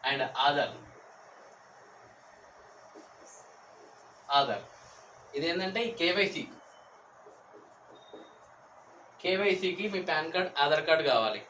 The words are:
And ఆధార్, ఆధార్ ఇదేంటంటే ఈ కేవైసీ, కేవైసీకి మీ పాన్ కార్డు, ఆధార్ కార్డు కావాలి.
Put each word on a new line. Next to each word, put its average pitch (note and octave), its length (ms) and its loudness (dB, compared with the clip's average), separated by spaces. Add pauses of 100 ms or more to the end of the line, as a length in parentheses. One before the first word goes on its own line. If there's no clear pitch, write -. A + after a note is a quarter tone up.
And - 140 0 (240)
ఆధార్, - 280 0 (3750)
ఆధార్ A#2 260 0 (720)
ఇదేంటంటే F#3 480 -2
ఈ A3 40 -2 (100)
కేవైసీ, F3+ 440 0 (2750)
కేవైసీకి F#3 720 0
మీ F3+ 80 -2 (100)
పాన్ D#3 220 0
కార్డు, F3+ 180 -2 (120)
ఆధార్ D3+ 240 4
కార్డు D#3+ 220 4
కావాలి. A2 400 2